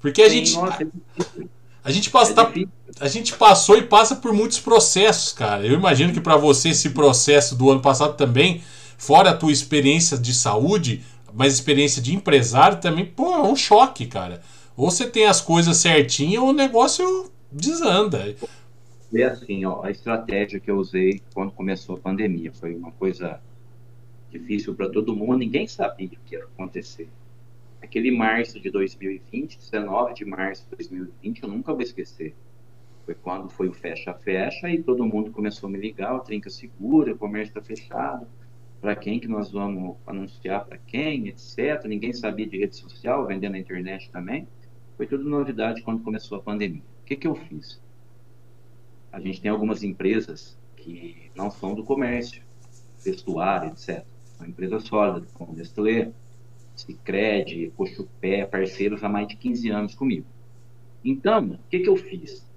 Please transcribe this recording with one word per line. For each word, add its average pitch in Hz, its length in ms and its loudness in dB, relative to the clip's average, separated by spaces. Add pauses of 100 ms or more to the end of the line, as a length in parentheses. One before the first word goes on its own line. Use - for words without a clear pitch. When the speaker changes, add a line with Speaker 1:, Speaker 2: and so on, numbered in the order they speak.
Speaker 1:
Porque 143 200 2
a 220 80 12
Speaker 2:
Sim, 160 60 4 (100)
Speaker 1:
gente, - 100 2
Speaker 2:
nossa, 170 280 -2
é - 20 -4
Speaker 1:
a, 175 600 -10 (400)
a 135 60 -2
gente 202 180 0
passa, 240 220 6
Speaker 2:
é - 40 -2
Speaker 1:
tá, 226 80 8
Speaker 2:
difícil. - 260 0 (300)
Speaker 1:
a 139 80 -4
gente 226 280 -4
passou 208 420 10
e 214 60 4
passa 220 340 6
por 226 160 -2
muitos 220 260 2
processos, 220 720 4
cara. 104 340 -2
Eu 123 100 4
imagino 170 360 4
que 165 80 -2
pra 165 160 4
você 147 340 6
esse 160 200 0
processo 139 640 6
do 131 160 8
ano 135 100 4
passado 143 360 2
também, 147 440 2 (360)
fora 185 320 8
a - 80 2
tua 151 160 2
experiência 147 640 2
de 123 160 -2
saúde, 123 680 0 (320)
mas 135 200 4
experiência 139 480 2
de 131 120 -2
empresário 147 680 4
também, 175 240 0
pô, 349 280 -2
é 320 80 2
um 277 140 4
choque, - 500 4
cara. - 360 -8 (340)
Ou 135 160 2
você 240 180 -2
tem 214 160 4
as 202 140 6
coisas 165 380 4
certinhas 160 640 4
ou 262 60 4
o 277 40 4
negócio 285 800 2 (180)
desanda. 190 840 -2 (800)
Speaker 2:
É 117 100 2
assim, 123 400 -4
ó, 90 180 -6
a 98 80 -8
estratégia 101 680 -6
que - 100 -10
eu 101 80 0
usei 95 440 0 (120)
quando 98 180 -8
começou 92 440 -8
a 87 40 -16
pandemia 92 520 -4
foi 85 240 -12
uma 85 160 -14
coisa 90 480 -6 (920)
difícil - 460 -8
pra 95 140 -6
todo 107 260 -2
mundo, 120 220 -2
ninguém 120 280 -2
sabia - 420 -8
o - 180 -18
que 85 100 -18
ia - 80 -14
acontecer. - 640 -14 (760)
Aquele 120 300 -4
março 113 480 -2
de 95 100 -10
dois 95 260 -4
mil 98 160 -10
e 95 100 -12 (100)
vinte, 139 260 -10
dezenove 107 560 -6
de 104 120 -14
março 98 440 -10
de - 60 -16
dois - 140 -16
mil 92 160 -12
e - 220 -18
vinte, - 160 -12
eu 113 40 -12
nunca 120 240 -10
vou 131 100 -6
esquecer. - 540 -14 (720)
Foi - 100 -12
quando - 320 -12
foi 92 220 -6
o 87 40 -8
fecha-fecha 92 960 -8
e 165 140 -4
todo 123 220 -2
mundo 107 260 -4
começou 104 380 -10
a - 20 -10
me 98 80 -10
ligar, 104 360 -8
"O 127 40 -8
Trinca 107 300 -12
segura, 120 640 -2
o - 40 -10
comércio 107 360 -8
tá 107 80 -12
fechado, - 640 -10 (540)
pra 101 140 -4
quem 110 240 -8
que 117 100 -12
nós 104 220 -8
vamos 98 440 -8 (100)
anunciar, 98 600 -10
pra - 120 -20
quem, 135 520 -8
et - 100 -18
cetera." 143 480 -8
Ninguém 107 240 -8
sabia 107 360 -8
de 95 100 -12
rede 98 180 -4
social, 127 500 -6
vender 98 220 -8
na 98 120 -8
internet 92 520 -12
também. 101 340 -10 (520)
Foi - 100 -8
tudo 139 220 -6
novidade 113 540 -6
quando 113 200 -8
começou 107 340 -10
a 95 40 -12
pandemia. 101 420 -8 (180)
O - 40 -20
que 143 100 -8
que 151 120 -8
eu 151 80 -4
fiz? - 440 -18 (1300)
A 95 60 -14
gente 90 200 -10
tem 104 100 -6
algumas 107 340 -4
empresas 95 760 -6 (180)
que 85 600 -20
não 98 140 -8
são - 240 -10
do 110 100 -10
comércio, 123 580 -6 (600)
vestuário, 92 680 -4
et - 100 -18
cetera. - 360 -12 (220)
São 85 100 -18
empresas 92 360 -8
sólidas, 98 500 -2
como - 200 -18
Nestlé, 113 580 -4 (640)
Sicredi, 95 1000 -6
Cochupé, 95 680 -6
parceiros 98 580 -6
há 104 60 -6
mais 104 180 -4
de - 80 -18
quinze 117 340 -6
anos 104 260 -6
comigo. 113 300 -6 (760)
Então, 135 420 0
o - 140 -10 (100)
que 180 100 -4
que 185 100 0
eu 190 60 6
fiz? 160 500 -12 (100)